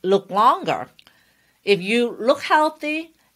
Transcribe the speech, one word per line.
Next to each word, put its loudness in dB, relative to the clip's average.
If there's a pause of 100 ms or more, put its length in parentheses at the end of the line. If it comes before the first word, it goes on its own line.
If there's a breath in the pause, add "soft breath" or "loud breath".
look 0
longer. 0 (760 soft breath)
If 0
you -2
look 0
healthy -2 (220)